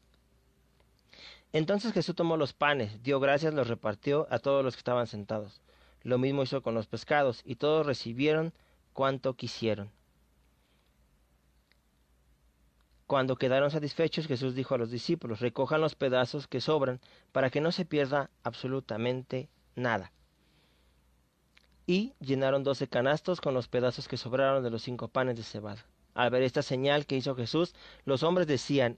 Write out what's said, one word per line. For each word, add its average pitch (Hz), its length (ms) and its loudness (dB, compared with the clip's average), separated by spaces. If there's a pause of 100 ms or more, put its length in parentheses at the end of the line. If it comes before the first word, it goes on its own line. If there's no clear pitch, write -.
(1500)
Entonces 202 400 0
Jesús 175 220 0
tomó 165 200 0
los 151 180 0
panes, 120 500 0
dio 135 160 2
gracias, 147 340 4
los 135 140 0
repartió 127 640 -2
a 120 80 0
todos 139 260 2
los 127 100 -2
que - 40 -16
estaban 123 280 0
sentados. 104 540 -8 (400)
Lo 123 160 0
mismo 135 260 2
hizo 131 200 -2
con 117 100 -2
los 113 140 -2
pescados, 135 580 0
y 123 100 -8
todos 151 300 2
recibieron 147 680 0 (400)
cuanto 135 420 0
quisieron. 104 560 -4 (3250)
Cuando 131 300 2
quedaron 135 340 2
satisfechos, 156 560 -2
Jesús 131 300 -2
dijo 131 180 -4
a 127 60 0
los 113 100 -2
discípulos: 120 500 -4
"Recojan 139 420 0
los 156 120 0
pedazos 127 540 0
que 127 140 -4
sobran, 135 380 0 (320)
para 131 200 2
que 147 100 0
no 160 100 2
se 180 140 -4
pierda 143 460 0 (120)
absolutamente 127 1040 -4 (280)
nada". 113 360 -2 (1700)
Y 202 340 0
llenaron 135 440 0
doce 139 240 0
canastos 147 540 0
con 143 120 0
los 127 140 -2
pedazos 127 400 -2
que 135 100 -6
sobraron 135 460 0
de 120 80 -2
los 113 100 -4
cinco 120 260 -8
panes 127 300 -2
de 113 60 -10
cebada. 104 420 -12 (300)
Al 120 140 4
ver 127 140 4
esta 131 180 2
señal 139 440 0
que 135 120 0
hizo 131 180 -2
Jesús, 139 400 0 (300)
los 135 180 2
hombres 175 240 4
decían: 131 500 2